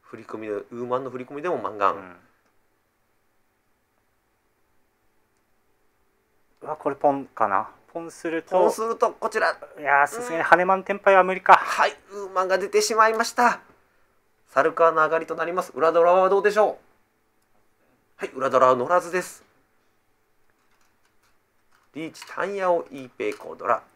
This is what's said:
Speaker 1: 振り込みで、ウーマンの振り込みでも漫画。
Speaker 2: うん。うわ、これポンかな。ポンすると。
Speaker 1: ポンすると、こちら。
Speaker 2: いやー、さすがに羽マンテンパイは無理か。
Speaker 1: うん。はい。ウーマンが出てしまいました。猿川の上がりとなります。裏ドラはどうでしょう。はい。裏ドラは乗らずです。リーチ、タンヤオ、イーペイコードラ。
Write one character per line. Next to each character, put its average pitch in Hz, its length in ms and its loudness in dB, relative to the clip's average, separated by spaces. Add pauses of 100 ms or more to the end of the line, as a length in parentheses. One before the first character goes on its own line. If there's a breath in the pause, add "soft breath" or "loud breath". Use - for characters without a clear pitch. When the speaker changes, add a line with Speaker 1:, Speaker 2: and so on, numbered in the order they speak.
Speaker 1:
振 - 160 -20
り 110 60 -20
込 - 140 -14
み 110 80 -12
で、 107 60 -8
ウ 104 180 -8
ー 120 160 -12
マ 123 120 -4
ン 135 60 -6
の 127 60 -10
振 127 80 -14
り 127 60 -12
込 143 100 -18
み 147 80 -12
で 180 60 -6
も 156 100 -4
漫 104 200 -10
画。 98 140 0
Speaker 2:
う 80 40 -6
ん。 92 200 -18 (4000)
う - 40 -16
わ、 147 100 -8
こ - 140 -4
れ 139 60 -8
ポ 147 140 2
ン 139 160 -4
か - 220 -4
な。 101 220 -2 (220)
ポ 165 80 -10
ン 165 100 -14
す - 200 -10
る 160 120 -6
と。 - 80 -18
Speaker 1:
ポ - 160 4
ン - 60 2
す 220 100 -8
る 226 140 -4
と、 - 160 0
こ 220 180 -8
ち 220 100 -6
ら。 196 160 -2 (220)
Speaker 2:
い 151 40 -14
や 143 220 4
ー、 - 20 2
さ 233 140 -10
す 240 100 -8
が 165 60 -4
に 165 60 -2
羽 175 220 6
マ 190 120 2
ン 185 80 -8
テ - 80 -6
ン 202 60 -4
パ 196 140 4
イ 196 40 8
は 185 80 8
無 185 100 -2
理 185 60 -6
か。 190 140 8
Speaker 1:
う - 20 8
ん。 - 20 -2
は - 280 -2
い。 - 100 -6 (160)
ウ 202 140 -10
ー 185 40 -14
マ 190 140 -2
ン 185 40 -4
が 185 100 2
出 190 100 -4
て 208 140 0
し 226 120 -2
ま 220 140 4
い 220 60 0
ま 226 100 -2
し - 80 -8
た。 240 280 0 (880)
猿 156 260 0
川 165 180 4
の 160 60 -2
上 156 100 2
が 160 100 -2
り 160 80 -6
と 160 80 -8
な 160 100 -6
り 170 80 -6
ま 180 100 -4
す。 175 120 -12
裏 160 180 2
ド 170 100 4
ラ 175 100 6
は 185 160 4
ど 196 120 2
う - 20 -10
で 208 80 2
し 202 80 0
ょ 202 200 0 (1400)
う。 - 60 -10
は - 20 -10
い。 - 80 -12
裏 131 160 -4
ド 127 80 2
ラ 127 100 6
は 127 80 4
乗 123 100 -4
ら 175 140 2
ず 170 100 -12
で 180 120 -4
す。 - 200 -16 (2500)
リ 156 160 -12
ー - 20 -20
チ、 - 140 -20
タ - 160 -10
ン 196 120 -6
ヤ 190 160 -2
オ、 170 200 0
イ - 60 -16
ー 131 140 -16
ペ 107 200 -6
イ 104 40 -10
コ - 180 -16
ー 80 40 -16
ド 85 100 -10
ラ。 107 160 2 (120)